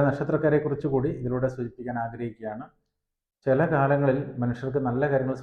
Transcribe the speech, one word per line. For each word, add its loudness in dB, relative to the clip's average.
നക്ഷത്രക്കാരെ 2
കുറിച്ച് -2
കൂടി 2
ഇതിലൂടെ -2
സൂചിപ്പിക്കാൻ -8
ആഗ്രഹിക്കുകയാണ്. -8
ചില 4
കാലങ്ങളിൽ 4
മനുഷ്യർക്ക് -2
നല്ല 0
കാര്യങ്ങൾ 0